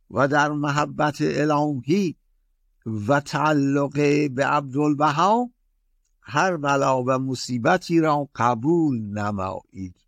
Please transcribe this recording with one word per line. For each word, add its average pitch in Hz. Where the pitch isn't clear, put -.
و 123
در 147
محبت 147
الهی 151
و 143
تعلق 143
به 131
عبدالبها 151
هر 170
بلا 139
و 131
مصیبتی 131
را 147
قبول 123
نمایید. 95